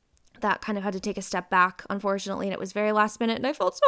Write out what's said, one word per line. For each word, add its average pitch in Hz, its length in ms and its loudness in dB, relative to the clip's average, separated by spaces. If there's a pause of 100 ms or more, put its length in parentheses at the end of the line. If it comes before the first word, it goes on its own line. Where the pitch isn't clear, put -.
(420)
that 208 180 0
kind 208 180 -4
of 196 60 -4
had 202 80 -2
to 190 80 -6
take 190 180 -4
a 196 40 -6
step 185 280 -6
back, 185 400 4
unfortunately, 196 580 -2
and 190 60 -2
it - 60 -6
was 190 140 -8
very 214 180 2
last 214 300 2
minute, 226 160 2
and 254 100 -2
I 294 60 0
felt 539 200 0
so - 140 4